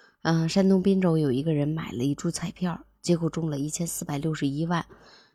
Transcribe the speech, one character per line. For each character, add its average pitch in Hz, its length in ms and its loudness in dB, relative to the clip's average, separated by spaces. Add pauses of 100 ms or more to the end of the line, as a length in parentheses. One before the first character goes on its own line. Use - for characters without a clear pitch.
(220)
嗯， 165 260 2
山 190 200 4
东 190 140 6
滨 190 180 4
州 175 160 4
有 151 140 2
一 131 140 0
个 160 100 0
人 143 140 0
买 160 240 -6
了 - 60 -6
一 143 180 0
注 170 160 -2
彩 170 180 -6
票， 175 300 -4 (200)
结 175 160 2
果 165 140 -2
中 160 180 -4
了 143 120 -4
一 151 100 -4
千 170 160 -6
四 - 180 -8
百 143 140 -6
六 156 160 -2
十 147 140 -2
一 147 180 -4
万， 170 180 -2 (500)